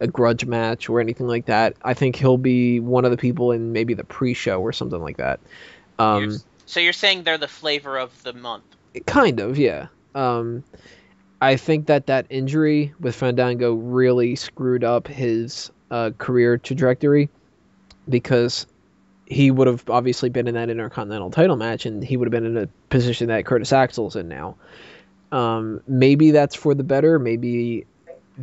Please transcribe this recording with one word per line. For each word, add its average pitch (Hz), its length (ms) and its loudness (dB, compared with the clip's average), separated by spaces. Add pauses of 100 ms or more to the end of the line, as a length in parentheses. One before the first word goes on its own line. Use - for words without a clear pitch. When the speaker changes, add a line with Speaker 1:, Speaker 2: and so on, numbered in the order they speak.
Speaker 1:
a - 60 0
grudge 117 380 2
match 117 440 -4
or 117 100 2
anything 113 280 -2
like 120 180 -4
that. 110 360 2
I 127 120 -2
think 127 240 0
he'll 131 200 4
be 123 440 2
one 123 240 2
of 123 60 2
the 120 60 2
people 123 360 0
in 113 180 -4
maybe 113 220 -2
the 104 100 -6
pre-show 123 560 -2
or 95 140 -4
something 90 280 -8
like 73 140 -10
that. 65 240 -4 (580)
Um, 107 260 2
Speaker 2:
You're 107 100 -6
s-, 104 120 -12 (200)
so - 160 -6
you're 170 100 2
saying 185 320 0
they're 160 140 -2
the 147 100 -6
flavor 143 500 -6
of 131 260 -8
the 123 100 -12
month? 120 320 -14 (400)
Speaker 1:
Kind 185 340 2
of, 113 180 -4
yeah. 90 300 0 (260)
Um, 120 520 -4 (760)
I 135 140 6
think 151 300 0
that 143 220 2
that 135 220 0
injury 147 680 0
with 123 160 -4
Fandango 123 600 0
really 123 600 2
screwed 123 480 -4
up 117 240 0
his, 117 640 -4 (180)
uh, 117 280 -4
career 120 400 2
trajectory, 139 720 2 (800)
because 123 580 0 (580)
he 135 260 4
would 131 160 4
have 120 220 -2
obviously 123 380 0
been 120 220 -2
in 120 60 -4
that 117 140 -4
Intercontinental 110 600 -8
title 160 260 2
match, 113 300 -4
and 104 180 -8
he 127 140 -2
would 123 80 0
have 117 60 -2
been 117 140 -2
in 117 120 -2
a 104 100 -2 (220)
position 123 380 0
that 110 180 -2
Curtis 120 260 -2
Axel's 123 460 0
in 87 100 -8
now. 80 300 -12 (720)
Um, 113 560 -2
maybe 139 440 6
that's 147 240 4
for 147 180 0
the 139 100 -2
better. 143 360 4
Maybe 120 640 -2 (580)